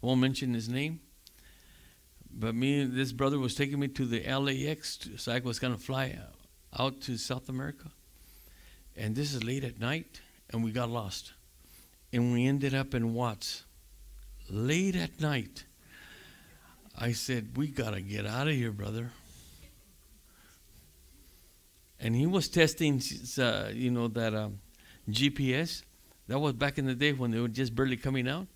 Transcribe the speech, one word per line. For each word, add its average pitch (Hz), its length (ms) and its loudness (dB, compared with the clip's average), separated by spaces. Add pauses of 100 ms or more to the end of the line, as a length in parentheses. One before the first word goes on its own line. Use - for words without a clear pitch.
I - 20 -4
won't 127 160 6
mention 127 320 2
his 113 160 -2
name, 147 300 -4 (1300)
but 110 220 -2
me, 139 320 4
this 131 260 0
brother 139 280 2
was 123 160 0
taking 143 240 0
me 143 80 0
to 139 180 -2
the 117 220 0
L 139 200 0
A 135 200 0
X, 156 300 -6
to, 110 200 -12
so - 140 -4
I 123 80 0
was 123 180 -4
gonna 123 220 -2
fly 131 400 -4 (580)
out 135 240 0
to 120 160 -4
South 127 320 -6
America. 143 400 -6 (1040)
And 110 200 -2
this 143 180 -2
is 120 100 -2
late 131 200 -2
at 113 160 -6
night, 139 420 -4 (300)
and 113 120 0
we 113 80 0
got 123 160 0
lost. 113 460 -6 (800)
And 120 200 4
we 120 140 4
ended 139 300 4
up 135 180 0
in 117 220 2
Watts. 117 480 -4 (880)
Late 160 440 2
at 165 240 -2
night. 147 460 -2 (1300)
I 120 180 0
said, 120 440 -2
"We 147 120 0
gotta 110 320 -2
get 104 260 -4
out 127 200 -2
of 156 60 2
here, 120 180 0
brother." 107 400 -4 (3000)
And 117 160 0
he 139 120 4
was 185 220 2
testing, 160 520 6 (380)
uh, 104 340 2
you 123 160 0
know, 120 200 2
that, 113 260 0
um, 107 240 -4 (500)
G 131 220 4
P 135 240 2
S. 165 280 -2 (440)
That 131 100 0
was 143 160 2
back 139 240 0
in 139 80 0
the 131 80 2
day 143 200 4
when 127 180 2
they 113 80 2
were 120 80 2
just 117 260 0
barely 131 240 2
coming 131 300 0
out. 175 280 -4